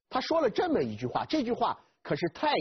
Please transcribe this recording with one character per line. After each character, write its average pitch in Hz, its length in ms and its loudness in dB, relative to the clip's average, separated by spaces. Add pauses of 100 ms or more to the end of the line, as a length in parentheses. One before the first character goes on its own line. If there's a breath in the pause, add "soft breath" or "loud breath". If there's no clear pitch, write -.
他 254 120 -2
说 320 200 2
了 277 80 4
这 359 220 0
么 180 100 2
一 113 140 -2
句 113 120 -4
话， 120 180 -2
这 302 180 0
句 226 80 -2
话 220 260 0 (260 soft breath)
可 - 120 -2
是 165 140 0
太 294 320 -2